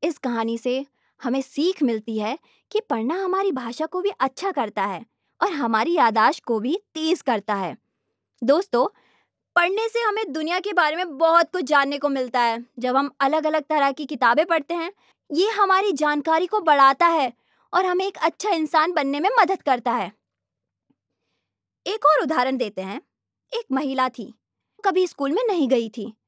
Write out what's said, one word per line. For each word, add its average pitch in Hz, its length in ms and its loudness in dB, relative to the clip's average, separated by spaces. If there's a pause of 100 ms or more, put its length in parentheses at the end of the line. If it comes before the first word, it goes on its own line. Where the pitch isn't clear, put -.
इस 320 140 -2
कहानी 233 400 -4
से 254 280 -2 (380)
हमें 262 180 -2
सीख 330 420 -2
मिलती 220 360 -2
है 220 200 -4 (320)
कि 415 80 0
पढ़ना 285 440 -2
हमारी 381 280 0
भाषा 254 340 -6
को 359 160 -6
भी 392 80 0
अच्छा - 420 -4
करता 214 340 -4
है 196 200 -8 (360)
और 370 100 2
हमारी 254 420 0
याददाश्त 240 500 4
को 226 160 -2
भी 254 200 -2 (140)
तेज 320 280 0
करता 214 340 -2
है। 190 220 -4 (640)
दोस्तों, 269 440 2 (680)
पढ़ने 392 340 2
से 466 100 -2
हमें 427 340 -2
दुनिया 320 260 -2
के 403 140 -8
बारे 311 220 2
में 339 220 -6
बहुत 330 340 2
कुछ 359 120 -4
जानने 285 340 0
को 285 120 -2
मिलता 254 320 -2
है। 233 240 -2 (140)
जब 247 180 0
हम 277 220 0
अलग-अलग 302 440 0
तरह 285 280 2
की 285 140 -8
किताबें 254 400 2
पढ़ते 330 280 -2
हैं, 349 200 -6 (380)
ये 359 180 2
हमारी 415 420 2
जानकारी 302 560 0
को 427 120 -2
बढ़ाता 285 480 6
है 302 260 2 (400)
और 370 120 2
हमें 370 200 0
एक 392 120 -8
अच्छा 339 320 -2
इंसान 320 420 0
बनने 285 280 -2
में 349 100 2 (100)
मदद 370 220 2
करता 240 320 0
है। 214 200 -4 (1700)
एक 415 180 -2
और 587 160 6
उदाहरण 262 360 0
देते 208 240 -4
हैं। 190 200 -8 (520)
एक 466 180 -6
महिला 262 380 -2
थी, 247 240 -14 (520)
कभी 370 220 2
स्कूल 277 240 -4
में 403 120 0
नहीं 359 240 2
गई 233 220 2
थी। 214 240 -12 (140)